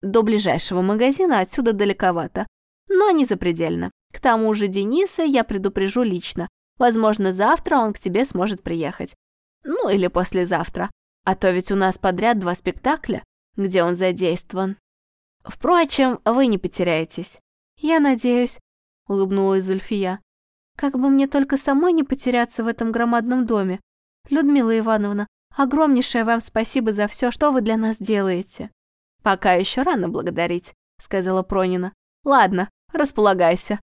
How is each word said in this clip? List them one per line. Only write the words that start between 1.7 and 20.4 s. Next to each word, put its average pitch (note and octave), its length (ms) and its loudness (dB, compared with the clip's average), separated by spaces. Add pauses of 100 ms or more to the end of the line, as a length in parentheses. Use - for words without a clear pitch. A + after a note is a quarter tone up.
далековато, F#3+ 720 -2 (420)
но G4 220 4
не D4+ 160 2
запредельно. E3+ 640 -2 (240)
К - 60 -14
тому A3 340 2
же G#3 140 -2
Дениса B3 560 -2
я C4+ 200 2
предупрежу G3 580 -2
лично. F3+ 460 -4 (300)
Возможно, A3 560 2
завтра C#4 420 2
он A3 160 2
к - 60 -10
тебе G3 260 0
сможет F#3 380 -4
приехать. E3 520 -8 (500)
Ну D4+ 240 -2
или F#3+ 200 2
послезавтра. F3+ 800 -2 (340)
А F#3+ 100 2
то F#3+ 160 2
ведь F3+ 220 -2
у G3 40 0
нас F#3+ 200 0
подряд G3+ 420 0
два F3+ 160 -2
спектакля, - 680 -4 (320)
где F#3 260 0
он F3 120 2
задействован. F#3 840 -2 (680)
Впрочем, C#4 840 0
вы B3+ 220 4
не G#3 120 0
потеряетесь». E3+ 800 -4 (400)
«Я D#4+ 200 2
надеюсь», B3 600 2 (500)
улыбнулась G3 560 0
Зульфия. F#3+ 560 -4 (560)